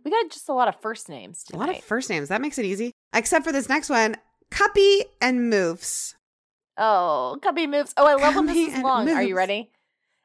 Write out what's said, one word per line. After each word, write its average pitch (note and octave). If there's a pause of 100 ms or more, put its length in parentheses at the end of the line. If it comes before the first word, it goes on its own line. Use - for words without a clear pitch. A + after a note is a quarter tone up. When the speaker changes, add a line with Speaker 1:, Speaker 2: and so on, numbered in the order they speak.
Speaker 1:
we D#4
got G#4+
just -
a -
lot B3
of F3
first A3
names B2+
Speaker 2:
A -
lot C#4+
of -
Speaker 1:
tonight. -
Speaker 2:
first A#3+
names. D3
That G#3
makes D4
it G#3+
easy. G3+ (240)
Except B3+
for E4
this C#4
next D4+
one, A3+ (340)
Cuppy G4+ (200)
and A#3+
Moofs. F3+ (640)
Speaker 1:
Oh, F3
Cuppy D#4+
Moofs. C#4+
Oh, C#4+
I D4
love C#4+
when D4+
this E4
Speaker 2:
Cuppy E4
Speaker 1:
is C4
Speaker 2:
and C4
Speaker 1:
long. B3+
Are D#4
you G3
Speaker 2:
Moofs. F#3
Speaker 1:
ready? G3+ (540)